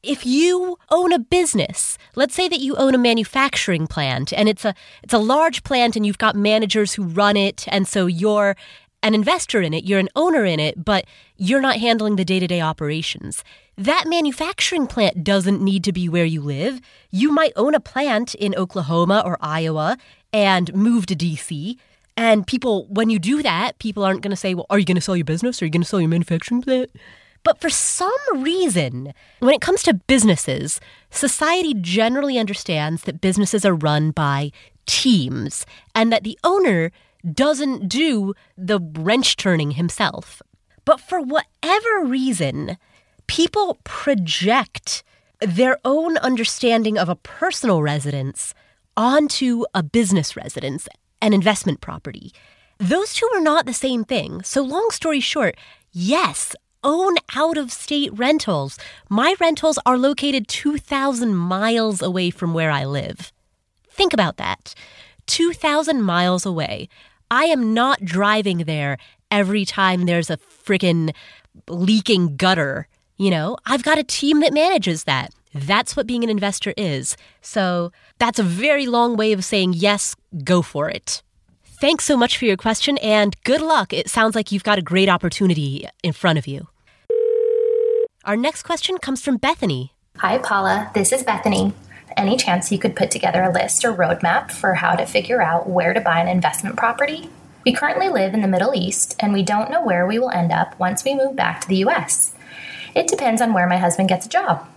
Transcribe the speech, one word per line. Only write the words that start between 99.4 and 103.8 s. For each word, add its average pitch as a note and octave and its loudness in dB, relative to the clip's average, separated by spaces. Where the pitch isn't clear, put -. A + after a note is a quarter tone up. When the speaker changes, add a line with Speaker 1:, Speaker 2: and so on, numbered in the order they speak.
Speaker 2:
don't G#3 0
know E4 -2
where F3+ 2
we A3 0
will B3 -2
end E3+ 0
up - -2
once F#3 -2
we C4+ 0
move C4+ 0
back - -2
to - -12
the F#3+ 0
U G3 2
S. - -2
It - 2
depends A3+ 0
on A3+ 2
where F3+ 2
my F3+ 2
husband F3+ 2